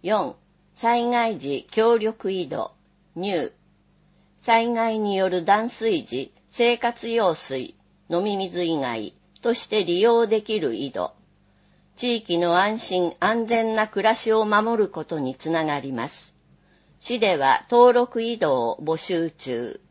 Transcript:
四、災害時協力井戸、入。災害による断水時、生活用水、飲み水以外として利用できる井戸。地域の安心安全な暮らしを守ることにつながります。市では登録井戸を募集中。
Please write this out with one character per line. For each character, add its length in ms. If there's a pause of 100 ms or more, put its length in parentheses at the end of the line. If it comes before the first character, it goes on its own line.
四、 320 (380)
災 340
害 320
時 320
協 260
力 340
井 160
戸、 240 (440)
入。 380 (840)
災 320
害 300
に 160
よ 140
る 160
断 240
水 360
時、 280 (140)
生 300
活 320
用 240
水、 420 (340)
飲 140
み 140
水 280
以 120
外 380 (260)
と 120
し 140
て 180
利 140
用 280
で 140
き 180
る 160
井 160
戸。 220 (840)
地 220
域 200
の 220
安 200
心 400
安 260
全 300
な 120
暮 160
ら 100
し 200
を 120
守 380
る 60
こ 160
と 140
に 160
つ 140
な 160
が 140
り 140
ま 160
す。 260 (680)
市 180
で 180
は 340
登 220
録 280
井 160
戸 320
を 120
募 160
集 340
中。 480 (120)